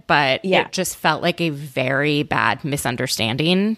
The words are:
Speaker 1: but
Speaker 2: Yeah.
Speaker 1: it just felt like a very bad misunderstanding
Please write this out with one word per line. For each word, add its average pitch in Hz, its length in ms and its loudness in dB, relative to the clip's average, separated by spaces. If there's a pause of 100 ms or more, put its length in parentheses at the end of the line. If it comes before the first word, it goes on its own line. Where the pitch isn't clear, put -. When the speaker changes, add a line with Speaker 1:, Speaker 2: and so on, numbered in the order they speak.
Speaker 1:
but 143 380 2
Speaker 2:
Yeah. 175 180 4
Speaker 1:
it - 100 -6
just - 240 -4
felt 156 260 0
like 175 180 0
a 170 100 0
very 143 720 -2
bad 110 420 0
misunderstanding 139 1120 0